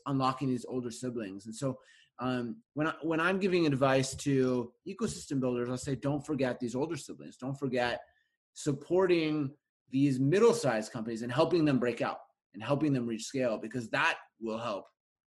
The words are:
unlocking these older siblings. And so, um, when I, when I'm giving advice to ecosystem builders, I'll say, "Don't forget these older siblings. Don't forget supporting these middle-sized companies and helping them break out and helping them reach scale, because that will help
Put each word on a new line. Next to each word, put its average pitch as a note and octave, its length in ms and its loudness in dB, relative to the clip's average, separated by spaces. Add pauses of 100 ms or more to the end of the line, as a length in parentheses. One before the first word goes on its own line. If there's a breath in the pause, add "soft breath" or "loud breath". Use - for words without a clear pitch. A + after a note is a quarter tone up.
unlocking C3 420 0
these B2 200 -2
older A#2+ 220 -4
siblings. A2 560 -8
And A2+ 80 -10
so, C3 240 -4 (400 soft breath)
um, B2 440 -4 (120)
when D3+ 120 0
I, D#3+ 160 -2
when D#3+ 180 0
I'm F#3 200 2
giving F3+ 260 4
advice C3+ 500 4
to B2+ 560 0 (160)
ecosystem F#3 520 -4
builders, B2 280 0
I'll B2+ 80 -4
say, C3+ 200 -4
"Don't C#3+ 280 -2
forget B2+ 360 -2
these A#2+ 140 -4
older D3+ 220 -2
siblings. - 400 -14
Don't C#3 220 -8
forget A#2+ 420 -2 (560 soft breath)
supporting D#3 920 2 (400)
these C3+ 300 4
middle-sized C#3 720 4
companies A2+ 300 -6
and A#2+ 100 -4
helping D#3+ 320 4
them C#3 160 6
break A#2+ 200 0
out A#2 180 -2 (360)
and G#2 80 -12
helping C#3+ 300 2
them B2 120 2
reach A2+ 200 -4
scale, B2 360 -2
because A2+ 300 -8
that D3 280 2 (220)
will A2 180 -4
help A2+ 280 -6 (460)